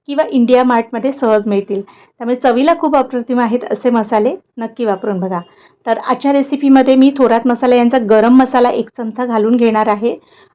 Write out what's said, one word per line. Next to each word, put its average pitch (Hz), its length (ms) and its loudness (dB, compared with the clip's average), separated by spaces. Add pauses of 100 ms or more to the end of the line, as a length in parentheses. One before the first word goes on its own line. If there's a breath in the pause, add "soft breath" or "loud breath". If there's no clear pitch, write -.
किंवा 285 180 -2
इंडिया 247 380 2
मार्टमध्ये 240 480 -2
सहज 220 360 0
मिळतील. 196 340 -4
त्यामुळे - 560 -8
चवीला 254 420 2
खूप 302 180 0
अप्रतिम 254 420 -2
आहेत 240 240 -2
असे 208 260 -4
मसाले 226 460 0 (220)
नक्की 226 280 -8
वापरून 196 340 -4
बघा. 185 200 -4 (460 soft breath)
तर 226 140 -2
आजच्या 254 340 -2
रेसिपीमध्ये 269 640 2
मी 269 220 4
थोरात 240 300 2
मसाला 247 280 2
यांचा 240 220 2 (120)
गरम 220 280 4
मसाला 254 340 2
एक 220 260 -6
चमचा 233 280 -8
घालून 226 300 0
घेणार 220 320 2
आहे 214 280 -2 (400 soft breath)